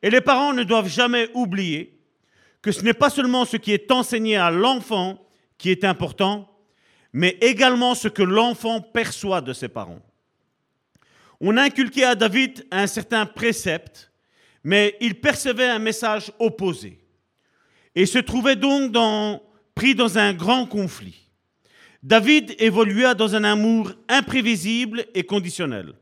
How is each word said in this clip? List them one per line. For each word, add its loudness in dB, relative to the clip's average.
Et 2
les 6
parents 2
ne -2
doivent 0
jamais 0
oublier -4
que -2
ce -4
n'est 2
pas 2
seulement 0
ce -6
qui -4
est 0
enseigné 0
à 2
l'enfant -2
qui -2
est 0
important, -2
mais 0
également 4
ce -4
que 0
l'enfant 0
perçoit -4
de -10
ses -10
parents. -14
On 2
a 4
inculqué 0
à 2
David -2
un 0
certain -4
précepte, -6
mais 2
il -4
percevait 0
un 0
message -4
opposé -4
et 4
se 0
trouvait 0
donc 0
dans, 0
pris 2
dans 0
un 2
grand 0
conflit. -8
David 4
évolua 2
dans 0
un 0
amour 2
imprévisible -2
et -2
conditionnel. -6